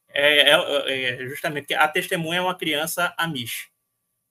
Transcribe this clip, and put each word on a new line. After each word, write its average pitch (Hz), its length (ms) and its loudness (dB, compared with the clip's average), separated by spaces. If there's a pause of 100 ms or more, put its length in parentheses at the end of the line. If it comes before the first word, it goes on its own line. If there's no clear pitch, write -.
É, 143 420 6
é, 131 720 0
é, 123 60 -8
justamente, 147 400 -8
que 160 60 -4
A 151 140 4
Testemunha 175 500 -4
é 180 40 -2
uma 180 140 -4
criança 165 600 -4
Amish. 143 540 -8 (600)